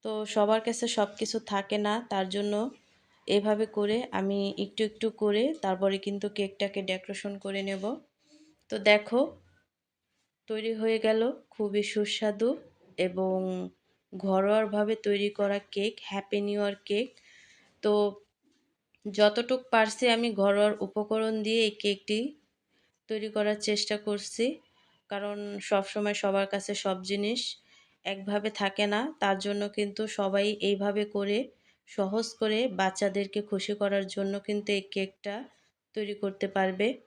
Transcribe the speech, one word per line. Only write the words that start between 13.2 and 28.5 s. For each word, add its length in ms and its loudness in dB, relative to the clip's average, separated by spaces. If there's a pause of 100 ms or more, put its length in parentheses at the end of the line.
ঘরোয়াভাবে 840 2
তৈরি 340 2
করা 280 0 (140)
কেক, 220 -2 (100)
হ্যাপি 360 -4
নিউ 200 -2
ইয়ার 240 0
কেক। 240 0 (720)
তো 100 4 (1120)
যতটুক 640 2
পারছি 380 4
আমি 240 4
ঘরোয়ার 480 4
উপকরণ 640 -2
দিয়ে 220 2
এই 160 2
কেকটি 380 0 (920)
তৈরি 220 -4
করার 300 0
চেষ্টা 380 0
করছি, 460 -4 (680)
কারণ 260 -6 (240)
সব 260 2
সময় 340 -2
সবার 280 2
কাছে 260 -4
সব 280 -2
জিনিস 380 -2 (640)
একভাবে 460 -2